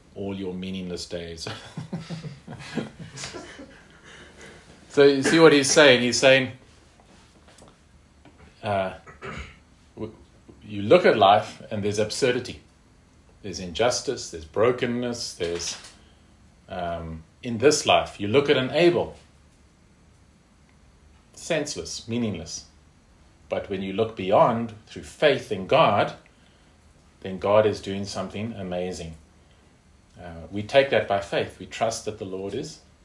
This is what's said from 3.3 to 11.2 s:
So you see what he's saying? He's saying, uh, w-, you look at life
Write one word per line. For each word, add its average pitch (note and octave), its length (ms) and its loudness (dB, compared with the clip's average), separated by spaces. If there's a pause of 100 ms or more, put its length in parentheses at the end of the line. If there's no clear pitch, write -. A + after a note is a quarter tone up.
So C#3+ 160 6
you C#3 180 6
see D#3+ 180 4
what D#3 120 10
he's C#3 180 4
saying? C3+ 320 8
He's A#2+ 160 0
saying, C3 340 4 (2000)
uh, G2 300 -4 (1000)
w-, G#2+ 180 -12 (500)
you G#2 200 -10
look D#3 240 6
at D3 100 6
life G#2 540 4